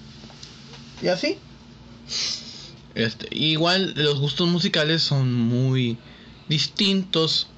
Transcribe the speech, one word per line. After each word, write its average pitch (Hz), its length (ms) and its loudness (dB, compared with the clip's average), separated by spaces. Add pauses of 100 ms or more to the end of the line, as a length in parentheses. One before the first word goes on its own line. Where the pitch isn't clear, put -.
(1040)
Y 175 60 0
así. 277 300 0 (1600)
Este, - 360 -2
igual 165 680 2
los 143 240 2
gustos 147 280 2
musicales 165 540 2
son 131 300 2
muy 123 680 2 (500)
distintos. 185 1080 2